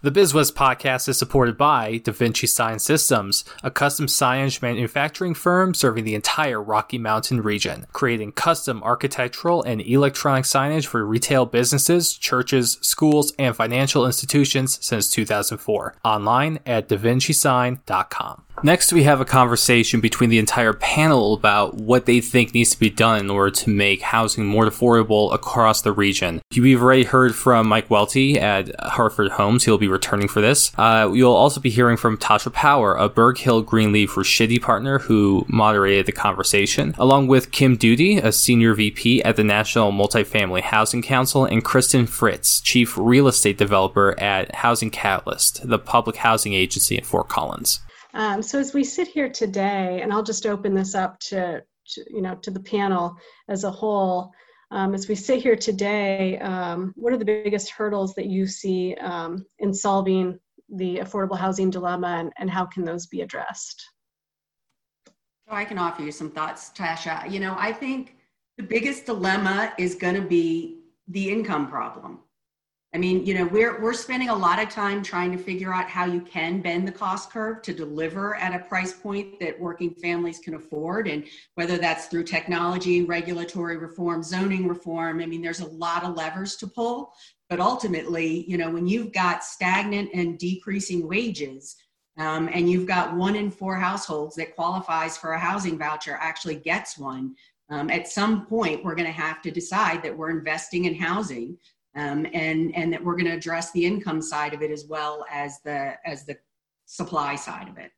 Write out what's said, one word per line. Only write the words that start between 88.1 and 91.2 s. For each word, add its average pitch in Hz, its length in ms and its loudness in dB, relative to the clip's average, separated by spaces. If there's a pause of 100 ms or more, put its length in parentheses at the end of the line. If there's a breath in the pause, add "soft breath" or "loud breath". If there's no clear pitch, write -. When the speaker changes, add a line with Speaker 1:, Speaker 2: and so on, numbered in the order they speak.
Speaker 3:
you 180 100 -4
know, 165 120 -6
when 170 180 -4
you've 220 240 -4
got 180 320 -4
stagnant 202 680 -4
and 170 240 -4
decreasing 185 680 -8
wages, 165 720 -8 (420)